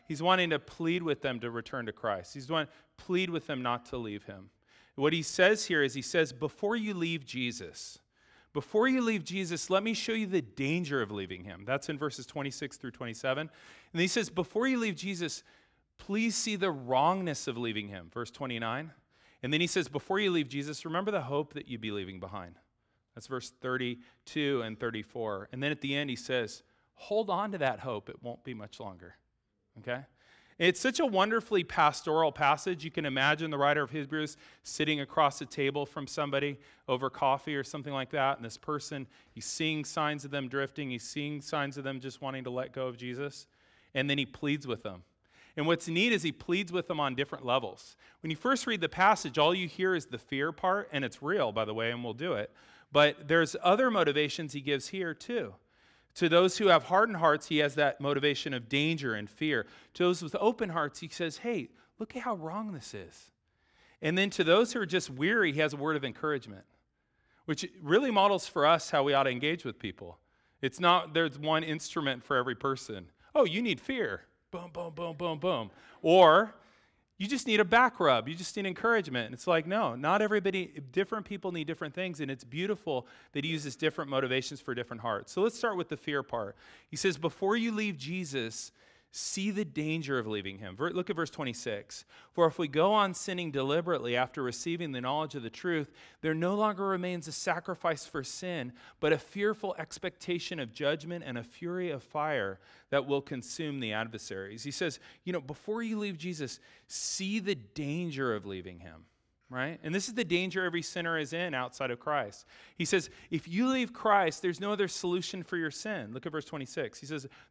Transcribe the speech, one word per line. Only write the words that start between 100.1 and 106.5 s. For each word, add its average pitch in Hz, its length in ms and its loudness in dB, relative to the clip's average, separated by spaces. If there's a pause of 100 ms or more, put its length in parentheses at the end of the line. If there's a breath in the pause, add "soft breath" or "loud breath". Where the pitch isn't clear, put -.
of 117 120 -6
judgment 156 540 -2
and 123 100 -6
a 120 60 -6
fury 175 480 -6
of 135 140 -6
fire 139 560 -2 (300 loud breath)
that 139 140 2
will 139 160 2
consume 139 600 -6
the 110 120 -2
adversaries." 107 680 -6
He 143 80 -8
says, 156 300 -4 (240 loud breath)
you 180 80 -4
know, 175 80 -2
"Before 180 420 -8
you 226 160 -4
leave 202 180 -4
Jesus, 151 440 -8 (260 loud breath)